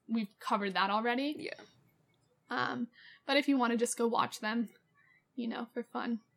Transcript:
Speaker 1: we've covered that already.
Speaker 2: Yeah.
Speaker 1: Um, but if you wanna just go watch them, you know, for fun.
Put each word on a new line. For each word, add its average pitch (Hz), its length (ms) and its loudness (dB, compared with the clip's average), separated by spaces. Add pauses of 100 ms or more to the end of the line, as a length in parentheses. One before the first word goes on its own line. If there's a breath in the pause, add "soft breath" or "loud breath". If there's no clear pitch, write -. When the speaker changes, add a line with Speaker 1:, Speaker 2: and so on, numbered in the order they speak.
Speaker 1:
we've 226 220 0 (100)
covered 202 360 0
that 190 160 4
already. 240 480 0
Speaker 2:
Yeah. - 240 -8 (880)
Speaker 1:
Um, 247 400 -2 (360 loud breath)
but 277 120 2
if 285 100 4
you 277 100 4
wanna 233 200 2
just 233 200 0
go 233 100 2
watch - 320 0
them, 220 300 -2 (640 soft breath)
you 233 120 -4
know, 233 260 -6
for 240 100 -4
fun. 233 360 -4 (180)